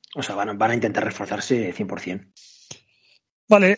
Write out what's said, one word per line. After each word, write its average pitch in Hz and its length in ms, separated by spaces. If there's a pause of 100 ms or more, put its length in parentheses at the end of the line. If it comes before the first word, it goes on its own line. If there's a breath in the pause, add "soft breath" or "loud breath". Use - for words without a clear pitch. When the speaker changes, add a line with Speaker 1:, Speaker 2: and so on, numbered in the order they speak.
(160)
Speaker 1:
o 139 80
sea, 107 120
van 104 140
a, 104 40
van 113 180
a 117 40
intentar 113 300
reforzarse 104 640
cien 98 160
por 98 140
cien. 92 320 (1160 loud breath)
Speaker 2:
Vale, 202 280